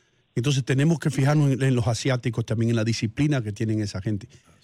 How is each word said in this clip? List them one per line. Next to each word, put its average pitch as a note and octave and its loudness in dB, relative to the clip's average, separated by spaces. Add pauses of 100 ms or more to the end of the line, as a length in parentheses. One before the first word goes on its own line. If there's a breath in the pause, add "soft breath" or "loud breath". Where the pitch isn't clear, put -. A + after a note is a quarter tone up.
(360 soft breath)
Entonces C3 0
tenemos C#3+ 2
que - -2
fijarnos C#3+ 2
en, C3 -2
en C3+ 2
los A#2 2
asiáticos A#2+ -2
también, A2+ 0
en A#2 2
la A2 2
disciplina A#2+ 0
que G#2+ -6
tienen A2 -2
esa G2+ -6
gente G#2 -4 (360 soft breath)